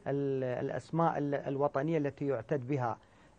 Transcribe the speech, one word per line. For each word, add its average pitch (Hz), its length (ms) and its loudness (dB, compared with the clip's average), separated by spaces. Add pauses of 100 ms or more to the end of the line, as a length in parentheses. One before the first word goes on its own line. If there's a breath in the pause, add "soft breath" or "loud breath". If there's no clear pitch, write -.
ال-، 135 580 0
الأسماء - 520 2
ال-، 143 180 0
الوطنية 143 640 0
التي 143 300 -2
يعتد 127 400 -2
بها. 127 300 -2 (420 soft breath)